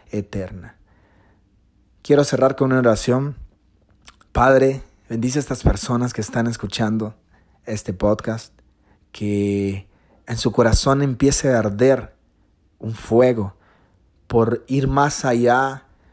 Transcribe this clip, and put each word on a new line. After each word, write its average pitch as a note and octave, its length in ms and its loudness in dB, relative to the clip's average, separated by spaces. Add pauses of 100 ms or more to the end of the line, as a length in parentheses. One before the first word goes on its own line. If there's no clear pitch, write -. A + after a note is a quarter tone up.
(120)
eterna. G2 680 -10 (1300)
Quiero C#3+ 200 4
cerrar C3+ 320 2
con C3 160 0
una B2+ 100 2
oración. B2 540 0 (960)
Padre, C3+ 520 4 (260)
bendice B2+ 300 -2
a - 20 -2
estas - 220 -8
personas A#2+ 500 -2
que A2 80 -6
están A2+ 240 -4
escuchando A2 720 -4 (500)
este G#2 280 -8
podcast, G#2+ 600 -2 (580)
que G2+ 760 -4 (400)
en A#2 100 -8
su A2+ 140 -2
corazón B2 500 2
empiece C3+ 500 2
a A#2+ 80 4
arder G#2+ 540 0 (640)
un A2+ 160 -10
fuego A2+ 600 0 (720)
por A2+ 400 0
ir C3+ 200 0
más C#3+ 380 0
allá B2+ 600 0 (280)